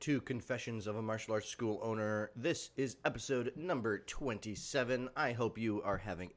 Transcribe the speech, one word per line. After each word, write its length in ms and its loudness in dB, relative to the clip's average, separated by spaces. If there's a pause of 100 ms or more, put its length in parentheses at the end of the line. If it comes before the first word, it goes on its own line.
to 200 2
Confessions 640 -2
of 80 -2
a 60 -2
Martial 320 -2
Arts 160 2
School 340 0
Owner. 520 2
This 420 0
is 260 0
episode 520 0
number 440 0
twenty-seven. 1160 -2
I 180 2
hope 240 0
you 260 2
are 140 2
having 400 -4